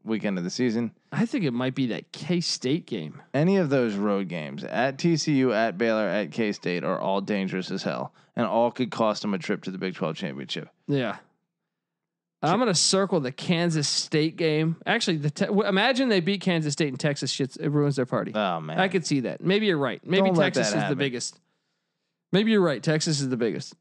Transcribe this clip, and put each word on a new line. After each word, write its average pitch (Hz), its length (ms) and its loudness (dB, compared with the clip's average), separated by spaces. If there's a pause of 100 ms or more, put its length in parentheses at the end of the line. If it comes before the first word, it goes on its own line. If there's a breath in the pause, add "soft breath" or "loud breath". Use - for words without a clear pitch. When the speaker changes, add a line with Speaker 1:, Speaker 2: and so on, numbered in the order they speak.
Speaker 1:
weekend 104 320 -2
of 87 80 -2
the 92 60 -2
season. 117 420 0 (200)
Speaker 2:
I 156 120 0
think 226 200 -2
it 131 80 0
might 127 220 -2
be 131 120 0
that 101 260 -6
K-State 170 720 -2
game. 78 360 -8 (100)
Speaker 1:
Any 170 240 4
of 170 140 2
those 120 240 2
road 98 340 0
games, 76 340 -6
at 135 360 -2
T 170 180 4
C 151 220 0
U, 127 160 4
at 107 240 0
Baylor, 110 280 2
at 95 240 0
K-State, 95 540 -2
are 87 160 0
all 98 220 0
dangerous 95 480 -2
as 95 140 -4
hell, 67 280 -4 (240 soft breath)
and 117 100 0
all 117 240 2
could 117 200 -4
cost 107 320 0
them 104 100 -2
a 92 60 -2
trip 90 260 -4
to 92 60 -6
the 92 80 -8
Big 92 160 -4
Twelve 80 220 -4
championship. 69 520 -8 (200)
Speaker 2:
Yeah. 123 280 -2 (1300)
I'm 170 160 2
gonna 233 160 2
circle 190 460 2
the 123 120 -4
Kansas 165 560 0
State - 480 0
game. 160 480 0
Actually, 208 320 0
the 147 140 -2
Te-, - 160 -2
w-, 208 200 2
imagine 233 440 2
they 196 100 4
beat 180 220 -2
Kansas 160 320 0
State 156 140 0
and 131 120 -6
Texas 143 340 -2
shits, - 240 -4
it 156 120 -2
ruins 143 260 2
their 131 80 0
party. 107 300 -2
Speaker 1:
Oh, 95 260 0
man. 78 180 -4
Speaker 2:
I 190 100 2
could 175 180 -2
see 143 140 2
that. 101 220 -6
Maybe 202 220 2
you're 175 140 2
right. 127 280 -2
Maybe 190 200 4
Speaker 1:
Don't 185 100 4
let 156 160 6
Speaker 2:
Texas 117 140 2
Speaker 1:
that - 20 2
Speaker 2:
is 104 60 0
the 110 60 0
Speaker 1:
happen. 117 180 -2
Speaker 2:
biggest. 127 420 -4 (920)
Maybe 214 180 4
you're 208 100 6
right. 151 220 2
Texas 156 400 2
is 131 80 -2
the 127 80 0
biggest. 110 420 -2